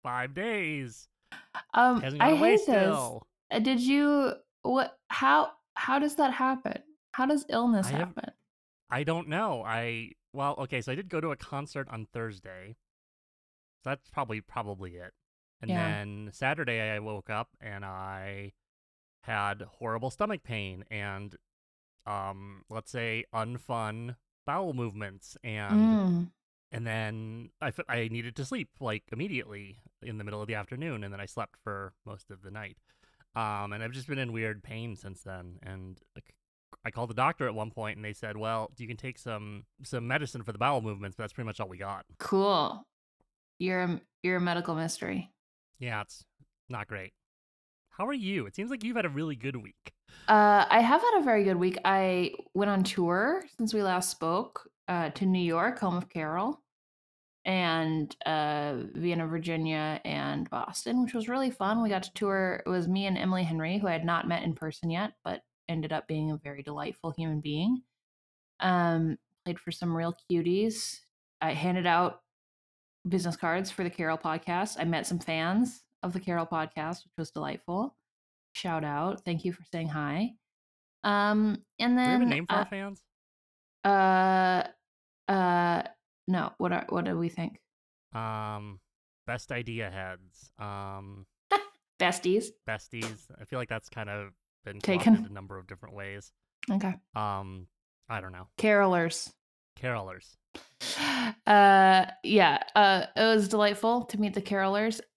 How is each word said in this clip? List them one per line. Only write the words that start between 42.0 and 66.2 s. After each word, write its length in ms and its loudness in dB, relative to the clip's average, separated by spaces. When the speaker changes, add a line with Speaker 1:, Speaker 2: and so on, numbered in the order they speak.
Speaker 2:
Cool. 680 2
You're 240 0
a, 180 -2
you're 140 0
a 40 0
medical 340 0
mystery. 560 -6
Speaker 1:
Yeah, 220 -6
it's 240 -16
not 200 -8
great. 260 -10
How 160 -6
are 60 -4
you? 340 -2
It 80 -16
seems 140 -6
like 140 -6
you've 140 -4
had 80 0
a 40 -4
really 280 -4
good 180 -6
week. 380 -16
Speaker 2:
Uh, 400 10
I 140 8
have 180 6
had 200 6
a 40 4
very 220 4
good 120 4
week. 280 2
I 480 2
went 180 2
on 120 4
tour 600 2
since 160 -2
we 100 2
last 260 0
spoke, 580 -4
uh, 220 0
to 140 -2
New 180 4
York, 360 2
home 160 0
of 140 -4
Carol, 520 -4
and, 680 0
uh, 480 0
Vienna, 320 0
Virginia, 760 -2
and 460 -4
Boston, 540 -2
which 100 -2
was 160 -4
really 220 0
fun. 300 0
We 80 2
got 140 0
to 100 -14
tour. 520 0
It 40 -2
was 200 0
me 160 0
and 120 0
Emily 260 0
Henry, 340 -2
who 100 0
I 60 2
had 120 -2
not 220 0
met 160 -2
in 100 0
person 360 -6
yet, 240 -2
but 200 -6
ended 240 -4
up 160 -6
being 200 0